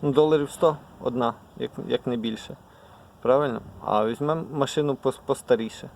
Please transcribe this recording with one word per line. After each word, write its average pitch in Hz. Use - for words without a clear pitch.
Ну, 147
доларів 151
сто 156
одна, 120
як, 123
як 123
не 120
більше. 110
Правильно? 127
А 107
візьмемо 147
машину 143
пос-, 131
постаріше. 113